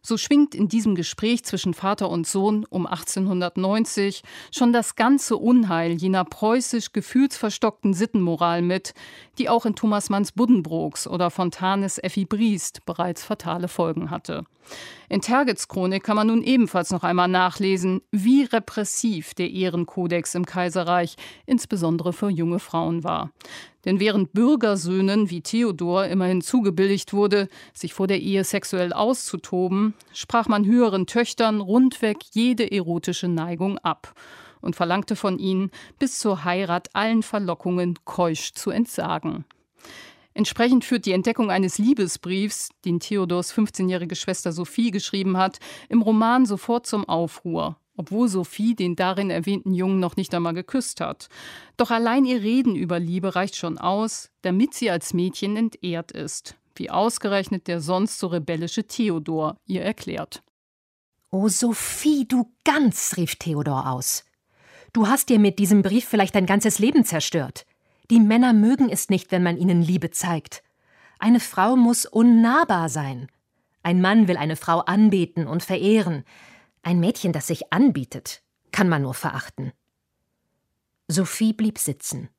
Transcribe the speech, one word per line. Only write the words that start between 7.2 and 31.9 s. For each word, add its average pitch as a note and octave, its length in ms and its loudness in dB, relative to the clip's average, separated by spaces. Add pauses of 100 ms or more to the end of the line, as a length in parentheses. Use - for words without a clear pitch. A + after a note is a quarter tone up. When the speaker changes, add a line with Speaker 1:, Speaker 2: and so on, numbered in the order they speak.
Speaker 1:
Sittenmoral F3 680 0
mit, F#3 300 -2 (440)
die G#3 100 -2
auch A#3 180 2
in G#3+ 100 0
Thomas G#3 340 0
Manns G3+ 240 -2
Buddenbrooks E3 720 0
oder F3 220 -2
Fontanes F#3+ 760 -4
Effi F#3 220 -4
Briest G#3+ 600 -2
bereits F3 380 -6
fatale F3 460 -6
Folgen E3 400 -2
hatte. E3 340 -8 (680)
In G3 120 0
Tergitz B3+ 460 0
Chronik F#3+ 360 -2
kann G#3+ 120 0
man G#3+ 120 2
nun A3+ 160 2
ebenfalls A3+ 480 2
noch F3+ 120 -2
einmal F3+ 240 2
nachlesen, F#3 760 0 (100)
wie B3 320 4
repressiv G#3+ 920 -2
der F3+ 160 -4
Ehrenkodex F3 840 -2
im F3+ 100 -2
Kaiserreich F3 680 -2 (300)
insbesondere E3+ 680 0
für G3+ 160 -2
junge E3+ 300 -2
Frauen E3 440 -4
war. - 280 -4 (520)
Denn F#3 160 0
während G3+ 340 0
Bürgersöhnen G3+ 1000 2
wie E3+ 100 -8
Theodor F#3+ 640 0
immerhin F#3 360 0
zugebilligt G3 720 0
wurde, G3+ 340 2 (260)
sich - 220 -12
vor F#3+ 100 -2
der F#3+ 160 0
Ehe G3 220 0
sexuell F#3 500 -2
auszutoben, G3 1040 -2 (180)
sprach - 340 -2
man G#3 180 2
höheren G3+ 420 4
Töchtern A3+ 520 0
rundweg A3+ 600 2 (120)